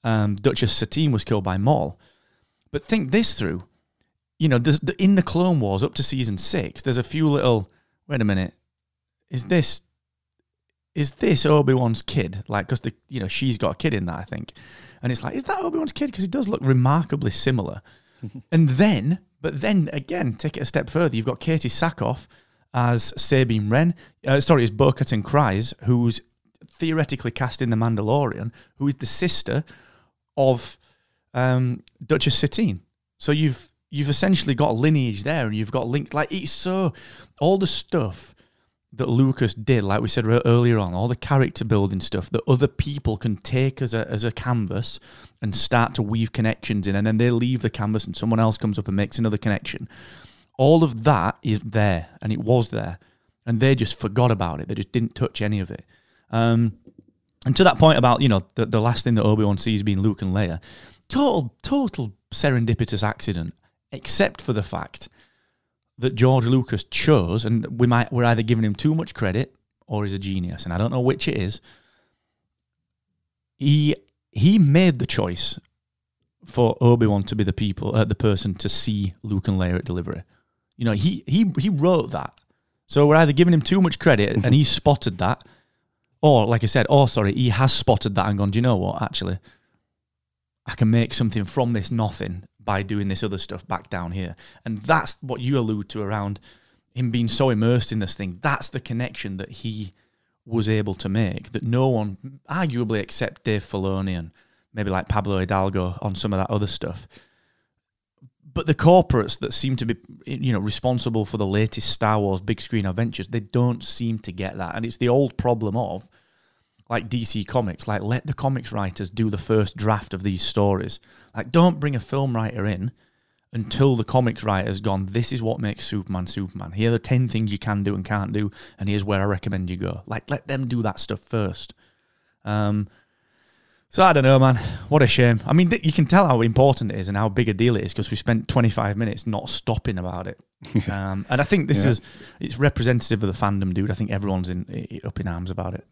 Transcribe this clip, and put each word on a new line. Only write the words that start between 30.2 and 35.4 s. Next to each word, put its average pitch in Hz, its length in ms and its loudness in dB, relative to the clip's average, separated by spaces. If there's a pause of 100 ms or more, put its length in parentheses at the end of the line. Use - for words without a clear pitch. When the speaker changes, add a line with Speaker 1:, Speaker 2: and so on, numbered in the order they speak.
Speaker 1:
of, 131 420 0 (560)
um, 127 500 0 (220)
Duchess 151 320 2
Satine. 143 440 0 (360)
So - 140 -2
you've, 151 400 0 (180)
you've 143 200 -4
essentially 151 460 2
got 123 160 2
a - 20 0
lineage 120 500 0
there, 147 220 -2